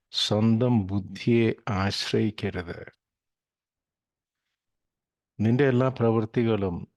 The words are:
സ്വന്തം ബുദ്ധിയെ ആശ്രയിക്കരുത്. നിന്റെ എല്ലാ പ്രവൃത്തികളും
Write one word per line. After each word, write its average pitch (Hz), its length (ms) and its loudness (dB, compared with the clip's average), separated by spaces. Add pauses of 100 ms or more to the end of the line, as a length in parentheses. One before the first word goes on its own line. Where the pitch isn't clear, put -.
(100)
സ്വന്തം 113 760 2
ബുദ്ധിയെ 101 680 0 (140)
ആശ്രയിക്കരുത്. 98 1200 -4 (2500)
നിന്റെ 123 280 4
എല്ലാ 127 200 2
പ്രവൃത്തികളും 113 1080 0